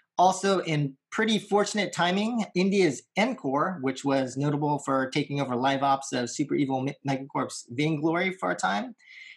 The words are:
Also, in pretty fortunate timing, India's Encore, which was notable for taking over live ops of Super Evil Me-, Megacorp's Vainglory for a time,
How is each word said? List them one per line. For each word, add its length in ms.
Also, 420
in 360
pretty 280
fortunate 520
timing, 540
India's 460
Encore, 640
which 240
was 320
notable 420
for 300
taking 320
over 140
live 260
ops 320
of 160
Super 260
Evil 260
Me-, 140
Megacorp's 640
Vainglory 600
for 200
a 40
time, 400